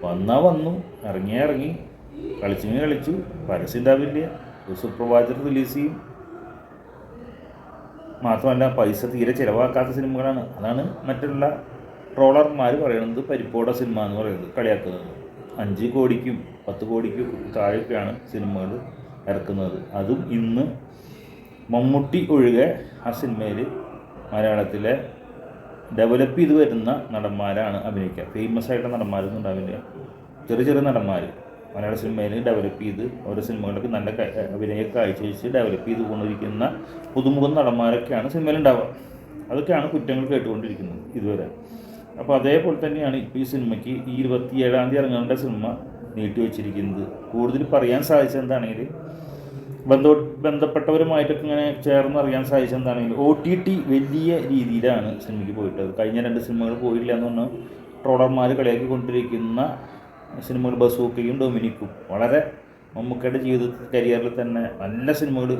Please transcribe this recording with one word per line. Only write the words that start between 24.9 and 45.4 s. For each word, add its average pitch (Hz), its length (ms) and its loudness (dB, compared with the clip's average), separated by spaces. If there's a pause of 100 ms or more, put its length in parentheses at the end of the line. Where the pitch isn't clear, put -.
ഡെവലപ്പ് 127 400 4
ചെയ്ത് 151 160 6
വരുന്ന 123 560 4
നടന്മാരാണ് 101 760 -2
അഭിനയിക്കുക. 95 400 -4
ഫേമസ് 113 460 -2
ആയിട്ടുള്ള 120 260 0
നടന്മാരൊന്നും 101 420 -2
ഉണ്ടാവില്ല. 95 360 -4 (760)
ചെറിയ 117 160 2
ചെറിയ 143 160 4
നടന്മാർ 104 420 0 (540)
മലയാള 104 180 -4
സിനിമയിൽ 110 500 -4
ഡെവലപ്പ് 107 380 0
ചെയ്ത് 104 220 -4 (220)
ഓരോ 104 140 -4
സിനിമകളിലൊക്കെ 101 480 -4
നല്ല 104 220 -2
ക-, 107 440 -4
അഭിനയം 104 400 -2
കാഴ്ചവെച്ച് 104 540 0
ഡെവലപ്പ് 113 380 0
ചെയ്ത് 113 240 0
കൊണ്ടിരിക്കുന്ന 107 540 -4 (500)
പുതുമുഖ 139 400 2
നടന്മാരൊക്കെയാണ് 120 760 2
സിനിമയിൽ 156 280 0
ഉണ്ടാവുക. 131 300 6 (640)
അതൊക്കെയാണ് 147 400 0
കുറ്റങ്ങൾ 131 360 -2
കേട്ടുകൊണ്ടിരിക്കുന്നത് 110 920 -4
ഇതുവരെ. 101 280 -2 (720)
അപ്പോൾ 143 220 2
അതേപോലെ 165 460 4
തന്നെയാണ് 147 300 -2
ഇപ്പോൾ 127 220 -6
ഈ 131 60 0
സിനിമയ്ക്ക് 127 640 -4
ഈ 123 40 -6
ഇരുപത്തിയേഴാം 127 760 2
തീയതി 139 100 4
ഇറങ്ങേണ്ട 123 320 0
സിനിമ 120 340 -2 (500)